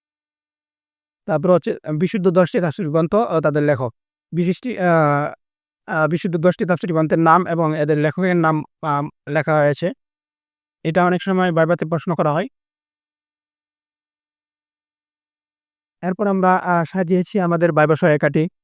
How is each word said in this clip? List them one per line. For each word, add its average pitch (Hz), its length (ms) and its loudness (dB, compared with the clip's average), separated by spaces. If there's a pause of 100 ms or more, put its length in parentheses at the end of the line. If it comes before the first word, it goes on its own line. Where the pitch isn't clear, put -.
(1300)
তারপর 156 220 0
হচ্ছে 175 220 2 (260)
বিশুদ্ধ 175 320 0
দশটি 180 300 2
তাফসীর 175 300 -4
গ্রন্থ 160 240 -2
ও 202 260 0
তাদের 147 220 0
লেখক। 135 300 -2 (400)
বিশিষ্টি-, 180 460 -4
আ, 180 120 0 (1000)
আ, 156 200 0
বিশুদ্ধ 170 280 -2
দশটি 175 300 0
তাফসীর 175 260 -2
গ্রন্থের 160 260 0
নাম 165 280 6
এবং 160 320 -2
এদের 151 200 0
লেখকের 175 380 0
নাম, 160 200 2 (260)
আ, 143 200 -2 (260)
লেখা 151 260 -2
হয়েছে। 147 340 0 (960)
এটা 165 200 0
অনেক 180 180 0
সময় 185 300 0
ভাইভাতে 160 340 0
প্রশ্ন 165 280 -4
করা 156 180 0
হয়। 180 160 -4 (3500)
এরপর 185 240 -2
আমরা, 185 300 2
আ, 175 280 0
সাজিয়েছি 185 560 -2
আমাদের 170 320 2
ভাইবা 151 240 4
সহায়িকাটি, 151 460 2 (220)